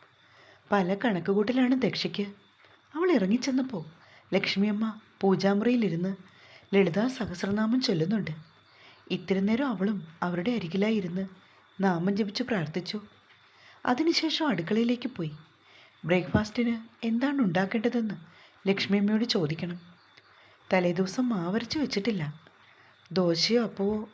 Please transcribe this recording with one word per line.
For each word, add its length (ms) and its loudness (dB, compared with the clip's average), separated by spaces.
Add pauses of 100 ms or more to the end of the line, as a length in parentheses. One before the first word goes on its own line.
(720)
പല 240 2
കണക്കുകൂട്ടലാണ് 840 0
ദക്ഷയ്ക്ക്. 460 -2 (720)
അവൾ 160 0
ഇറങ്ങിച്ചെന്നപ്പോൾ 720 0 (500)
ലക്ഷ്മിയമ്മ 520 0 (320)
പൂജാമുറിയിലിരുന്ന് 960 2 (600)
ലളിതാ 360 4
സഹസ്രനാമം 720 -2
ചൊല്ലുന്നുണ്ട്. 520 0 (800)
ഇത്തിരി 320 -2
നേരം 260 2
അവളും 300 -2 (240)
അവരുടെ 300 -2
അരികിലായി 440 0
ഇരുന്ന് 280 -4 (540)
നാമം 380 2
ജപിച്ച് 260 -2
പ്രാർത്ഥിച്ചു. 560 -4 (840)
അതിനുശേഷം 640 2
അടുക്കളയിലേക്ക് 600 0
പോയി. 240 -6 (720)
ബ്രേക്ക്ഫാസ്റ്റിന് 720 0 (300)
എന്താണ് 380 0
ഉണ്ടാക്കേണ്ടതെന്ന് 760 0 (460)
ലക്ഷ്മിയമ്മയോട് 640 2
ചോദിക്കണം. 500 -2 (920)
തലേദിവസം 580 0
മാവരച്ച് 500 -2
വെച്ചിട്ടില്ല. 440 -2 (880)
ദോശയോ 540 2
അപ്പവോ 320 -2 (180)